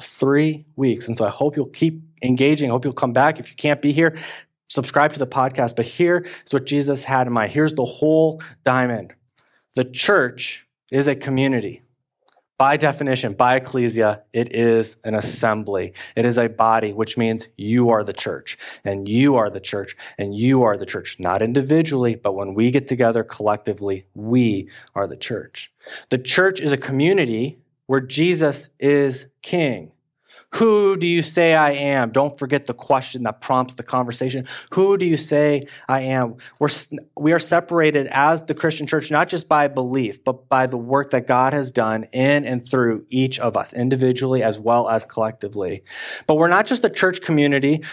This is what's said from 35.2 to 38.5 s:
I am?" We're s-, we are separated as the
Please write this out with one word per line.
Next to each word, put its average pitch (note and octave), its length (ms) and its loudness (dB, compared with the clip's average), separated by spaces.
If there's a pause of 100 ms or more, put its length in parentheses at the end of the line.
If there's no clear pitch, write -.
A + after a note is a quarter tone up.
I C3+ 140 0
am?" B2+ 360 -2 (200)
We're D3 120 0
s-, - 220 -2 (240)
we D3+ 180 2
are E3+ 60 4
separated D#3+ 680 2
as D#3 380 2
the E3 100 -4